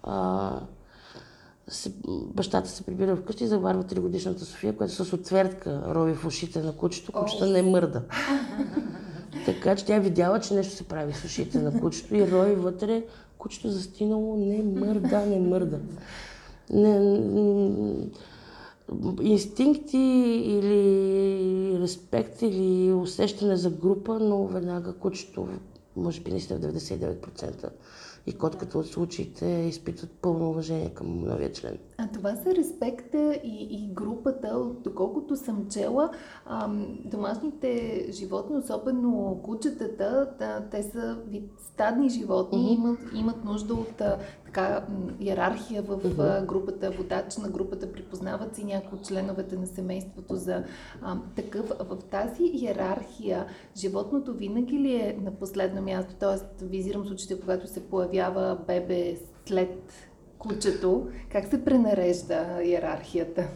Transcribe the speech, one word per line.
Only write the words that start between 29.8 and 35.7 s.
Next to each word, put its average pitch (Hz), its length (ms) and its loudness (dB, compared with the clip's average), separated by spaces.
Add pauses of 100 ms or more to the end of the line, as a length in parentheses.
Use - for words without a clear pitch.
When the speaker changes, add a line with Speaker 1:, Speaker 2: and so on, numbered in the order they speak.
Speaker 1:
пълно 165 400 0
уважение 160 400 -2
към 85 340 -4
новия - 280 -2
член. - 260 -10 (200)
Speaker 2:
А 226 100 -2
това 208 280 -4
са 370 180 2
респекта 302 800 0 (100)
и, 214 260 -8
и 208 240 -6
групата, 220 540 -4
от-, 240 340 -4
доколкото 214 540 -2
съм 202 340 -4